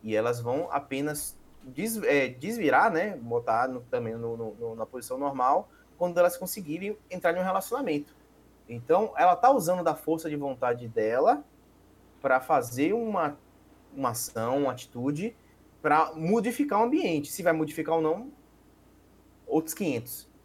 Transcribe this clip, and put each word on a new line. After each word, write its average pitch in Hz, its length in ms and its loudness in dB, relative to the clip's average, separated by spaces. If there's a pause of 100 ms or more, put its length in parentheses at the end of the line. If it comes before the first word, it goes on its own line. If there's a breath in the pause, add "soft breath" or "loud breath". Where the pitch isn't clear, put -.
E 107 120 -2
elas 120 240 0
vão 127 320 -2
apenas 143 640 -6 (260)
des-, 190 400 -6
é, 143 240 4
desvirar, 175 640 2
né? 180 260 -2
Botar 117 500 0
no, 127 140 -8
também 120 320 -4
no, 117 240 -6
no, 110 160 -8
no, 113 220 -8
na 110 100 -6
posição 127 320 -10
normal, 139 520 0 (280 soft breath)
quando 175 220 -2
elas 175 180 4
conseguirem 185 580 -8 (140)
entrar 175 260 0
em 180 40 -2
um 185 40 0
relacionamento. 190 720 -2 (540)
Então, 160 480 2
ela 175 180 6
tá 247 160 6
usando 180 320 2
da 160 120 2
força 160 340 -4
de 151 60 -4
vontade 123 520 -2
dela 123 560 2 (800)
pra 131 180 4
fazer 135 540 0
uma, 196 440 -2 (580)
uma 131 160 -2
ação, 117 480 -2
uma 135 120 0
atitude, 143 640 -6 (460 soft breath)
pra 156 320 4
modificar 214 680 0
o 220 40 6
ambiente. 233 480 0
Se - 100 -8
vai 170 120 4
modificar 156 420 0
ou 165 60 2
não, 190 300 -2 (1160)
outros 156 260 0
quinhentos. 131 560 -6 (160)